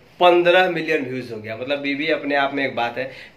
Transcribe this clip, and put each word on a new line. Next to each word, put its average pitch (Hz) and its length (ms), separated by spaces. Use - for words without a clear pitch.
पन्द्रह 175 500
मिलियन 160 360
views 127 260
हो 110 60
गया, 110 200
मतलब 139 280
ये 143 80
भी 147 140
अपने 143 280
आप 139 180
में 139 120
एक 113 100
बात 117 220
है। 131 140